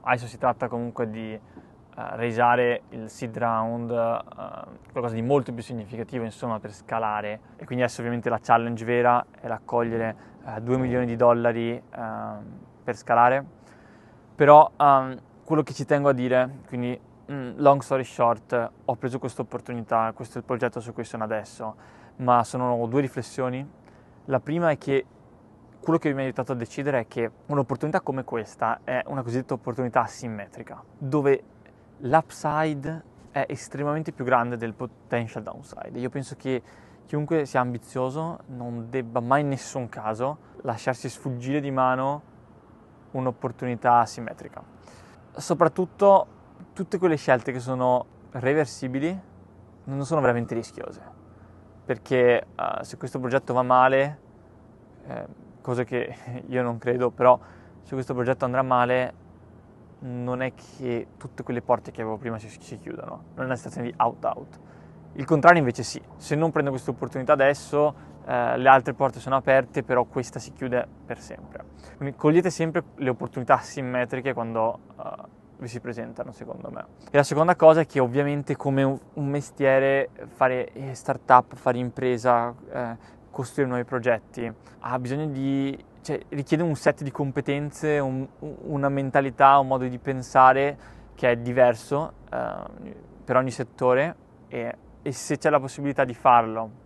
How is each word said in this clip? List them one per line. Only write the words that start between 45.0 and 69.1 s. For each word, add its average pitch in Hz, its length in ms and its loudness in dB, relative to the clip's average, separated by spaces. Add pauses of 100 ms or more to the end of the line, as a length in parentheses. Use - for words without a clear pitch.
Soprattutto 175 1040 2 (360)
tutte 196 240 -6
quelle 170 180 2
scelte 135 360 2
che 127 80 -6
sono 127 460 0 (260)
reversibili 139 960 -2 (580)
non 139 200 -6
sono 151 160 0
veramente 120 320 0
rischiose, - 480 -10 (840)
perché, 123 640 2 (100)
eh, - 280 -6
se - 140 -16
questo 135 220 -10
progetto 127 340 -2
va 127 100 2
male, 131 560 4 (880)
eh, 127 180 -12 (360)
cosa 123 220 -4
che - 320 -6 (140)
<laughs> 123 180 -12
io 127 140 -2
non 120 160 -4
credo, 123 320 0
però 123 300 6 (420)
se - 120 -14
questo 131 200 -6
progetto 123 320 -2
andrà 127 160 0
male 127 680 0 (720)
non 123 420 -6
è 127 120 -4
che 120 540 -8 (100)
tutte - 260 -14
quelle 120 180 -4
porte 113 300 0
che 117 100 -12
avevo 110 160 -6
prima 113 200 -8
si, 107 120 -14
si - 280 -18
chiudono, - 460 -14 (120)
non 131 80 -8
è - 20 -6
una 127 100 -4
situazione 120 320 -10
di 117 100 -10
out-out. - 640 -4 (540)
Il 135 120 -8
contrario 160 340 8
invece 123 240 0
sì, - 180 -10 (140)
se - 200 -6
non 156 160 0
prendo 143 180 0
questa 131 220 -6
opportunità 131 420 -2
adesso, 143 600 2 (320)
eh, 123 320 -2
le 131 120 4
altre 135 240 8
porte 131 260 -2